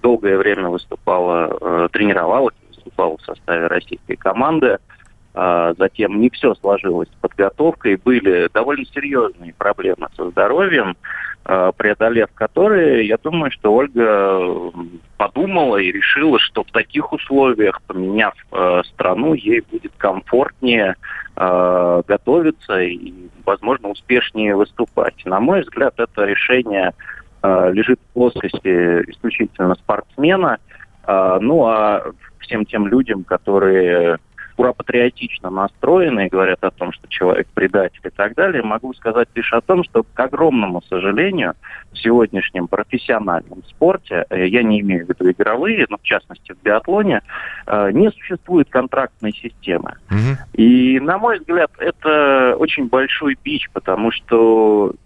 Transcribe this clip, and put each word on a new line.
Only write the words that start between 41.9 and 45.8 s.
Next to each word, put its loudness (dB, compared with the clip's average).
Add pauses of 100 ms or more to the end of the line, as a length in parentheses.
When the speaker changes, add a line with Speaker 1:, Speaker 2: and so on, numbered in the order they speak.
Speaker 1:
в -18
сегодняшнем 0
профессиональном -4
спорте, -2
э, 0
я 0
не 2
имею -2
в -20
виду 0
игровые, 0